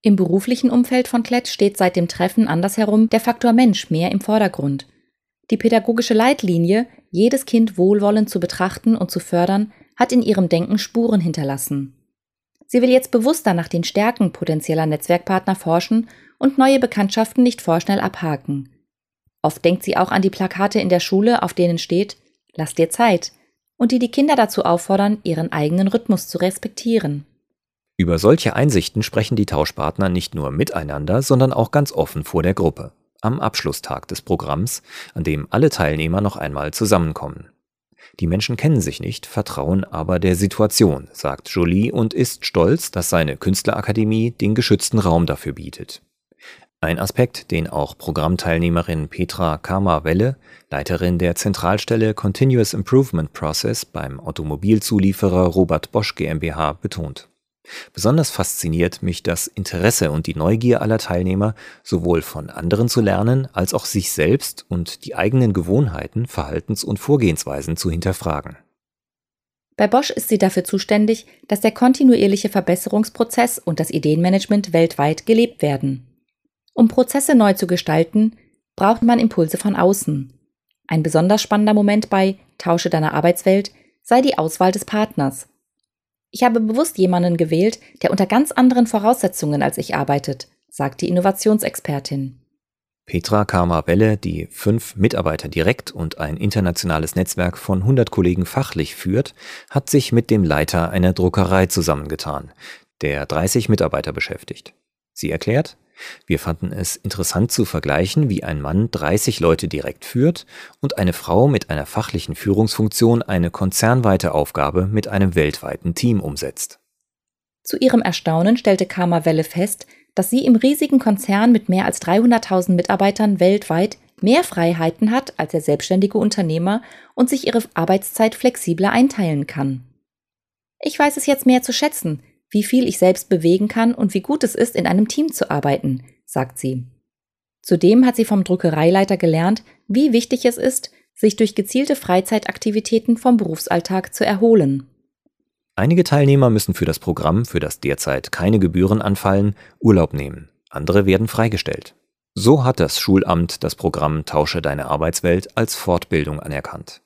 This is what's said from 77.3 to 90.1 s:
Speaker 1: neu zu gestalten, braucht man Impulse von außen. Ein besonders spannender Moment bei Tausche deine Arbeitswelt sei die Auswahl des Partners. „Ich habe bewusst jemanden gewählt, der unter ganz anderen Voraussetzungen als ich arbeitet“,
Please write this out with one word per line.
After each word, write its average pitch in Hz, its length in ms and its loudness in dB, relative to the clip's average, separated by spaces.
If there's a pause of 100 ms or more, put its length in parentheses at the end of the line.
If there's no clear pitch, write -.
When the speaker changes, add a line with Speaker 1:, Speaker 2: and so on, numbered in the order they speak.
Speaker 1:
neu 208 200 6
zu 190 120 -2
gestalten, 175 720 0 (380)
braucht 214 260 2
man 233 160 4
Impulse 202 400 0
von 202 180 -2
außen. 160 560 0 (560)
Ein 160 140 0
besonders 165 400 2
spannender 208 320 2
Moment 208 380 2
bei 190 260 2 (220)
Tausche 170 320 0
deine 156 220 0
Arbeitswelt 180 580 2 (320)
sei 247 180 4
die 277 160 2
Auswahl 160 340 0
des 208 140 -6
Partners. 165 640 -4 (840)
„Ich - 140 -4
habe 233 160 2
bewusst 226 400 -2
jemanden 180 360 2
gewählt, 165 440 0 (240)
der - 80 2
unter 190 160 2
ganz 262 240 2
anderen 247 340 4
Voraussetzungen 196 800 0
als 135 160 -2
ich - 160 -6
arbeitet“, 139 540 -4 (200)